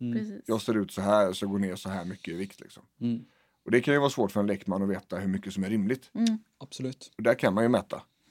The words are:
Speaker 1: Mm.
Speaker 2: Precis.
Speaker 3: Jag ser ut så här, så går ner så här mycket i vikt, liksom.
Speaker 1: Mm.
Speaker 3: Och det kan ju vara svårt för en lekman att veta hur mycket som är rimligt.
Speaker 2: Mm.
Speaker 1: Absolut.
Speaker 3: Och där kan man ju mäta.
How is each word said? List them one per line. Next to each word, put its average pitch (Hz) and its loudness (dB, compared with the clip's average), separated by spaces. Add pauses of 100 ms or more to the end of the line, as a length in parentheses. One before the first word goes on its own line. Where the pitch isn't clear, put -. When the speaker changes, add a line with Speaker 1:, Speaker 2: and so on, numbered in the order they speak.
Speaker 1:
Mm. 120 -4
Speaker 2:
Precis. 107 -6
Speaker 3:
Jag 110 0
ser 113 0
ut 101 0
så - -6
här, 101 4
så 101 -4
går 101 0
ner 95 0
så 95 -10
här 92 -6
mycket 90 -8
i - -8
vikt, 98 -10
liksom. - -20 (180)
Speaker 1:
Mm. 117 -4 (400)
Speaker 3:
Och - -10
det 120 6
kan 147 2
ju 143 4
vara 139 4
svårt 104 0
för 104 0
en 101 2
lekman 98 -2
att 98 0
veta 92 -4
hur 98 -2
mycket 98 -4
som 98 -2
är 95 -2
rimligt. 110 -2
Speaker 2:
Mm. 220 0 (200)
Speaker 1:
Absolut. - -12
Speaker 3:
Och 110 -8
där 117 6
kan 104 2
man 113 4
ju 120 4
mäta. 110 0 (280)